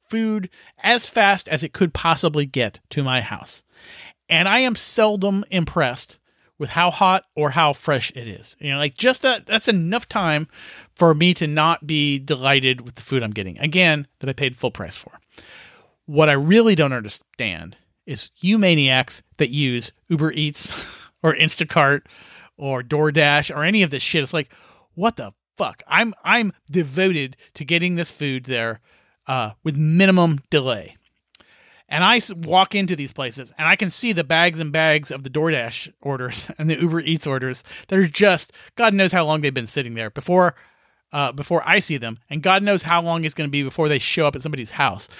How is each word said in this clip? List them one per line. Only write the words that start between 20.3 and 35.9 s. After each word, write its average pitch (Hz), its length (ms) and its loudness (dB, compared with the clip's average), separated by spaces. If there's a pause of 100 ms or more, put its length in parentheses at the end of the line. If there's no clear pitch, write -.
Eats - 520 -6 (200)
<laughs> - 180 -14
or 160 100 2
Instacart 151 680 2 (560)
or 135 260 -6
DoorDash 147 720 0
or 147 80 -4
any 202 180 2
of 165 80 2
this 135 140 -6
shit. 160 180 0
It's 131 120 -6
like, 156 200 -4 (400)
what 220 220 -2
the 107 180 -12 (240)
fuck? - 300 -6
I'm, 208 260 2 (100)
I'm 208 300 2 (160)
devoted 151 680 0 (180)
to 151 100 -12
getting 170 300 0
this 170 160 -4
food 131 340 -6
there, 117 360 -4 (460)
uh, 123 240 -2 (120)
with 147 140 -2
minimum 170 720 4
delay. 127 480 -2 (880)
And 156 180 -2
I 233 120 6
s-, 214 160 -4
walk 175 400 2
into 185 220 0
these 139 160 -10
places, 127 460 -10
and 156 100 -2
I 147 80 4
can 196 140 -4
see 233 240 -4
the 170 100 -2
bags 165 360 2
and 151 120 -6
bags 156 400 0
of 135 120 -10
the 131 60 -10
DoorDash 139 640 -4 (100)